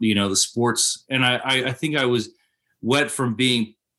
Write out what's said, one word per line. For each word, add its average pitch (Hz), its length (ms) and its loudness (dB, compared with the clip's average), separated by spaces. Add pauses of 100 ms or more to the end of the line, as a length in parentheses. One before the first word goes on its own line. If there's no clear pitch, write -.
you 107 120 2
know, 101 140 2
the 98 80 0
sports. - 720 -2
And 131 160 0
I, 123 120 2
I, 131 180 -2 (140)
I - 20 -4
think 151 240 -4
I 139 100 2
was 120 240 0 (520)
went 143 280 2
from 123 260 -2
being 120 400 0 (240)